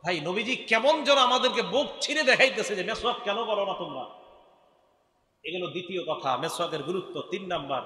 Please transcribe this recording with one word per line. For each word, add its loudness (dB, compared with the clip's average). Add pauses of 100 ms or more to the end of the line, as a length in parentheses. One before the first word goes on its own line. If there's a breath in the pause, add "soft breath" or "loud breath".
ভাই, 0
নবীজি -2
কেমন 2
যেন 6
আমাদেরকে 4
বুক 2 (140)
ছিঁড়ে 0
দেখাইতেছে 4
যে -4
মেসওয়াক -2
কেন -2
করো 0
না -2
তোমরা। -8 (1400)
এগুলো -6
দ্বিতীয় -6
কথা, 0
মেসওয়াকের -4
গুরুত্ব। -6
তিন -8
নাম্বার, -4